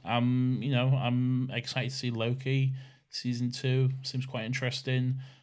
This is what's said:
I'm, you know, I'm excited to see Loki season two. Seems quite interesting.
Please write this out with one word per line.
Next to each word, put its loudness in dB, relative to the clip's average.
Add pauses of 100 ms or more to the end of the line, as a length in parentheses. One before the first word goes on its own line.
I'm, 2
you 0
know, 4
I'm 2
excited -4
to -6
see -2
Loki 0 (360)
season -2
two. 2 (120)
Seems -6
quite -6
interesting. -2 (220)